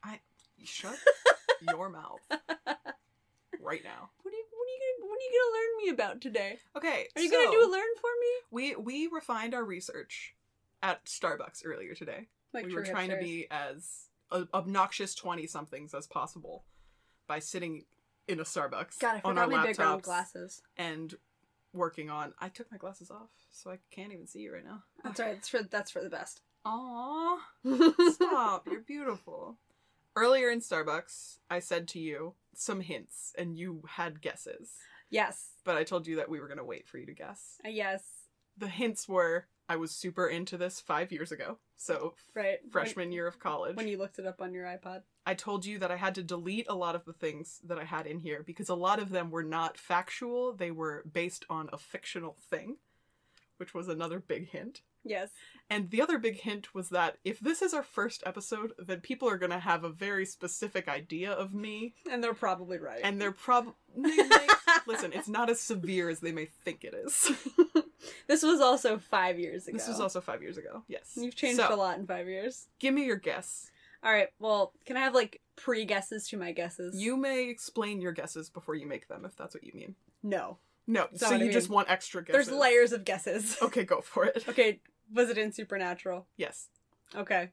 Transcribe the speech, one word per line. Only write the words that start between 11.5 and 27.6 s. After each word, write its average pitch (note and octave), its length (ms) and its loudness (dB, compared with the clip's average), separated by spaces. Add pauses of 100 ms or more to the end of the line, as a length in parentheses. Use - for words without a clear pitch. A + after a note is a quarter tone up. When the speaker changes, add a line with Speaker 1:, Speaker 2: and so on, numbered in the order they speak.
Speaker 1:
earlier C#3+ 300 -8
today. - 340 -12 (240)
Speaker 2:
Like A3+ 140 -8
Speaker 1:
We F3+ 60 -8
Speaker 2:
true E3+ 100 -4
Speaker 1:
were G3 40 -6
trying F#3 240 -2
to F#3+ 60 0
Speaker 2:
hipsters. F#3+ 60 -4
Speaker 1:
be E3+ 280 -6
as C#3+ 540 -8 (260)
o-, F3+ 240 -2
obnoxious F#3+ 640 2
twenty-somethings D#3 760 -8
as D3 140 -8
possible - 580 -8 (640)
by D3+ 120 -4
sitting E3 440 -8 (440)
in E3+ 100 -2
a D#3+ 60 -4
Starbucks C#3+ 560 -4
Speaker 2:
God, A#3+ 80 2
I A3+ 80 2
Speaker 1:
on G3+ 40 -6 (140)
Speaker 2:
forgot F3+ 40 4
Speaker 1:
our F3 100 6
Speaker 2:
my D#3+ 180 4
big A3 140 0
round - 200 4
Speaker 1:
laptops - 40 -20
Speaker 2:
glasses. F3+ 580 -6 (140)
Speaker 1:
and D#3+ 380 -6 (600)
working E3 340 -4
on, D3+ 300 -8
I F#3 100 -8
took A3+ 220 -16
my G#3 80 -18
glasses F#3 320 -14
off, A3 200 -18 (200)
so - 220 -18
I F#3 60 -14 (120)
can't G3+ 220 -14
even E3+ 160 -16
see - 140 -16
you - 120 -12
right F3 100 -14
now. G3+ 200 -16 (180)
Speaker 2:
That's A3 160 -10
right. A3 160 -2
That's G3+ 140 -12
for, A#3 160 -2
that's G#3 260 -6
for F3+ 140 -6
the F#3+ 40 -8
best. - 340 -10 (220)
Speaker 1:
Aw. B3+ 720 -4 (260)